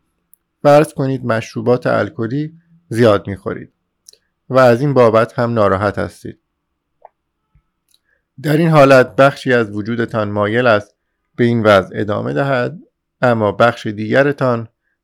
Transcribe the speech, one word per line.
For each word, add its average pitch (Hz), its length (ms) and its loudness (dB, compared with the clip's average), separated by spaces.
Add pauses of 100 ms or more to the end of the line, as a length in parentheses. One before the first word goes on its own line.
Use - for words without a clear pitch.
(640)
فرض 147 320 4
کنید 135 300 -6
مشروبات 117 640 -4
الکلی 117 680 -6 (340)
زیاد 110 380 2
می‌خورید 101 460 -12 (760)
و 127 100 0
از 120 220 4
این 147 140 -2
بابت 117 440 2
هم 117 160 -2
ناراحت 101 440 0
هستید. 95 400 -12 (2000)
در 151 140 -2
این 165 120 0
حالت 135 480 4
بخشی 135 360 0
از 117 180 0
وجودتان 110 600 -6
مایل 104 360 -2
است 104 280 0 (420)
به 120 80 0
این 117 180 0
وضع 104 320 4
ادامه 113 380 -6
دهد، 139 460 -4 (440)
اما 113 300 0
بخش 117 340 0
دیگرتان 117 840 -4 (360)